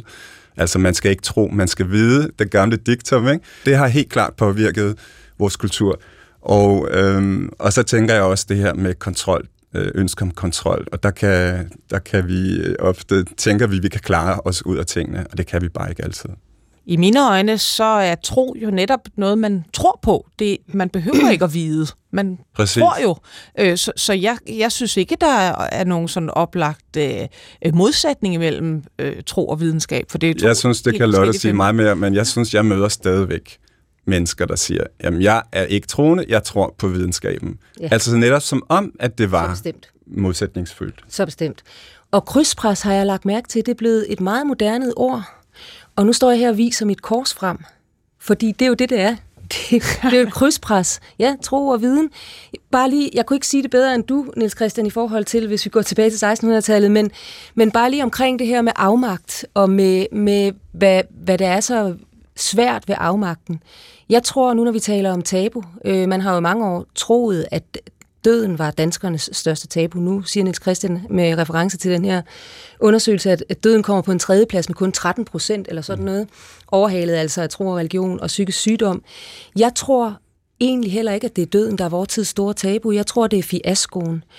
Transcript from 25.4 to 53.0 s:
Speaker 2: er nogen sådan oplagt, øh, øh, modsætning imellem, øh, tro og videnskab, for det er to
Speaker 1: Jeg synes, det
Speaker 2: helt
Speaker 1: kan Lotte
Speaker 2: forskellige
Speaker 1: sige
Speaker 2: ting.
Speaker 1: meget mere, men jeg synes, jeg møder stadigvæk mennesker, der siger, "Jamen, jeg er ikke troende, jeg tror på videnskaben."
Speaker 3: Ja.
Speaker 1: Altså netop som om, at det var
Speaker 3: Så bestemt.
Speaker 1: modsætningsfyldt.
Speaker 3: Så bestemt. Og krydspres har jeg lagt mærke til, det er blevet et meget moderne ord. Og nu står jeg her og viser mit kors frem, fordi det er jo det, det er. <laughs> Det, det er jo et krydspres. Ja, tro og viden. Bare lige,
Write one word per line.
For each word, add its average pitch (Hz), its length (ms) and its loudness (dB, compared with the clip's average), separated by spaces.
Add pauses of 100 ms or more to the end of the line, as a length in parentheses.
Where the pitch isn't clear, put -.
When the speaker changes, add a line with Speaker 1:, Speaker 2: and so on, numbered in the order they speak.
Speaker 2:
er - 120 -2
nogen 170 240 -2
sådan 165 220 -4
oplagt, 156 680 -4
øh, 143 140 0 (540)
øh, 160 100 2
modsætning 214 580 2
imellem, 160 500 -2 (160)
øh, 139 160 -4 (100)
tro - 220 -2
og 156 120 -4
videnskab, 160 500 -2
for - 80 -8
det 165 120 0
er 160 40 2
to 131 140 2
Speaker 1:
Jeg 113 100 4
synes, 123 240 0
det 120 120 2
Speaker 2:
helt 107 80 0
Speaker 1:
kan 113 80 4
Lotte 104 80 4
Speaker 2:
forskellige 98 220 4
Speaker 1:
sige 110 100 0
Speaker 2:
ting. 101 80 2
Speaker 1:
meget 101 180 2
mere, 107 200 4
men 98 200 0
jeg 107 120 0
synes, 117 260 -2
jeg 107 120 4
møder 101 220 2
stadigvæk 92 680 -2 (480)
mennesker, 87 400 -2
der 87 100 -4
siger, - 280 -2 (200)
"Jamen, 87 180 0
jeg 107 200 4 (100)
er 95 120 -2
ikke 98 240 -2
troende, 160 400 2
jeg 107 160 0
tror - 340 -2
på 101 100 -2
videnskaben." 90 680 -4 (220)
Speaker 3:
Ja. 165 120 -8
Speaker 1:
Altså 117 260 2
netop 127 240 4
som - 280 -4
om, 190 300 0
at 120 180 -4
det 104 140 0
var 85 160 0
Speaker 3:
Så 87 40 -4
bestemt. 101 380 -10 (180)
Speaker 1:
modsætningsfyldt. 92 1040 -6
Speaker 3:
Så 196 160 -4
bestemt. 151 360 -8 (500)
Og 202 140 2
krydspres 233 560 0
har 202 120 0
jeg 196 120 2
lagt 196 200 -2
mærke 214 220 -2
til, 220 180 -2
det 247 60 -2
er 233 40 -2
blevet 226 340 0
et 202 120 -4
meget 226 260 -2
moderne 240 500 -2
ord. 254 260 -2 (720)
Og 202 100 2
nu 233 80 4
står 254 180 4
jeg 240 80 4
her 247 100 2
og 214 80 0
viser 233 280 0
mit 202 160 -2
kors 247 320 -4
frem, 180 240 -6 (640)
fordi 214 320 0
det 202 140 -2
er - 40 4
jo 247 40 4
det, 247 160 0
det 247 100 0
er. 208 160 0 (340)
<laughs> - 20 -
Det, - 180 -8 (340)
det 247 100 2
er 247 60 6
jo 247 80 4
et 180 60 -8
krydspres. 220 640 0 (200)
Ja, 269 240 2
tro 277 240 0
og 247 140 2
viden. 285 280 2 (640)
Bare 262 180 4
lige, 285 240 0